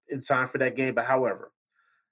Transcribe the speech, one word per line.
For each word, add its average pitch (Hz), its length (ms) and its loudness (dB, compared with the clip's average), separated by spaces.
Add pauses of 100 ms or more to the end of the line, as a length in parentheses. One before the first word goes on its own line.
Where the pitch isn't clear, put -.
in 135 120 -6
time 127 260 2
for 143 100 -6
that 131 180 2
game. 131 200 0
But 117 100 0
however, 127 460 0 (600)